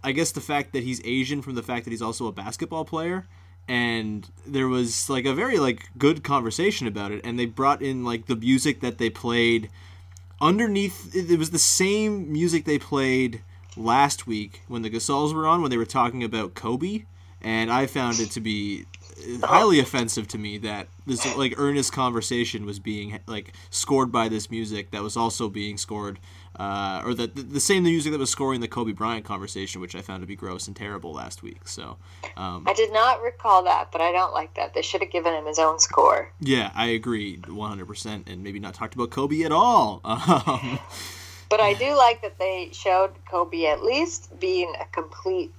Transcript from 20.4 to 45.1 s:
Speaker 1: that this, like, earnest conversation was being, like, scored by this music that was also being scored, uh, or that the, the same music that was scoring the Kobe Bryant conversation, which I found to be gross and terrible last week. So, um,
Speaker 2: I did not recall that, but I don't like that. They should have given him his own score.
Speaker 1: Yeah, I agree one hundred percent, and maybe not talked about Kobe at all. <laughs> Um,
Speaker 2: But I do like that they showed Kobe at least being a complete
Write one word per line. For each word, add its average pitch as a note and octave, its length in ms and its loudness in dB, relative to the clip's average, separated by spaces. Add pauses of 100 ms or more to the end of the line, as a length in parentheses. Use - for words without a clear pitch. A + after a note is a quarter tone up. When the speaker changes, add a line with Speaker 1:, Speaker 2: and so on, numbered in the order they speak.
Speaker 1:
that G#2 280 -8 (200)
this, B2+ 180 -2 (120)
like, C3 200 0
earnest C#3+ 360 0
conversation A#2+ 760 -2
was G2+ 120 -8
being, G#2 480 -8
like, G#2+ 260 -10 (180)
scored C3 420 2
by B2+ 160 2
this G#2+ 220 -2
music G#2+ 420 -6
that G#2 100 -6
was G#2 140 -6
also A2+ 320 0
being G#2 300 -6
scored, G2+ 420 -8 (380)
uh, G2 460 -4
or A#2+ 100 -2
that A2 220 -4
the, C#3 60 -10
the C3+ 180 -4
same F#3+ 240 4
music E3 280 2
that D3+ 60 -2
was C3 120 -2
scoring C3+ 300 -2
the A#2 80 -4
Kobe A2+ 240 -4
Bryant A2 340 -4
conversation, G2 540 -8
which F2+ 140 -12
I F#2 60 -10
found F#2+ 220 -10
to F#2 40 -12
be G2 100 -12
gross F#2 300 -10
and G2+ 100 -12
terrible G2 360 -10
last B1 300 -12
week. - 260 -16
So, C2+ 300 -14 (380)
um, D#3+ 300 -8
Speaker 2:
I G3 60 2
did G#3+ 220 0
not A3+ 280 4
recall A3 420 4
that, E3+ 280 2
but E3 80 -2
I E3+ 120 4
don't F3+ 200 2
like D#3 220 -6
that. - 180 -4
They - 100 -2
should F#3 200 -2
have F#3+ 80 -6
given E3+ 240 0
him D3+ 100 -4
his D#3 140 -2
own D#3+ 200 4
score. - 600 4
Speaker 1:
Yeah, B2+ 340 2
I A#2 140 0
agree A2 480 -2 (100)
one G#2 220 -8
hundred G2 180 -8
percent, G2+ 420 -10
and F#2 140 -10
maybe G2+ 160 -8
not G2 160 -10
talked A2+ 200 -10
about B2 160 -2
Kobe C#3+ 320 0
at D#3+ 100 0
all. D#3 500 6
<laughs> - 20 -20
Um, C3 760 2 (680)
Speaker 2:
But G#3+ 120 4
I G3+ 140 6
do C4+ 200 0
like A#3+ 280 8
that G3+ 160 -8
they F#3 340 -2
showed F#3+ 400 4 (180)
Kobe E3+ 360 0
at D3+ 160 2
least D4+ 580 -2
being F3+ 400 0
a D3+ 60 -8
complete F3 720 -4